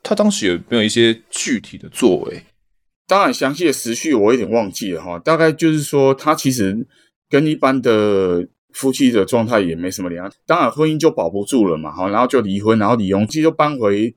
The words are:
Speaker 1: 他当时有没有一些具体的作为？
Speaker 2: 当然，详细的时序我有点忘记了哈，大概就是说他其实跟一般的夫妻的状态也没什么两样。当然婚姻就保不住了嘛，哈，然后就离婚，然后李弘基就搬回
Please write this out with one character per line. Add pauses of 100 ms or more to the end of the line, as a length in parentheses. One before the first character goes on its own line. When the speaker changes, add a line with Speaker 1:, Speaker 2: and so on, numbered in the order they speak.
Speaker 1:
他
当
时
有
没
有
一
些
具
体
的
作
为？ (640)
Speaker 2:
当
然，
详
细
的
时
序
我
有
点
忘
记
了
哈，
大
概
就
是
说
他
其
实 (440)
跟
一
般
的 (280)
夫
妻
的
状
态
也
没
什
么
两
样。 (100)
当
然
婚
姻
就
保
不
住
了
嘛，
哈，
然
后
就
离
婚，
然
后
李
弘
基
就
搬
回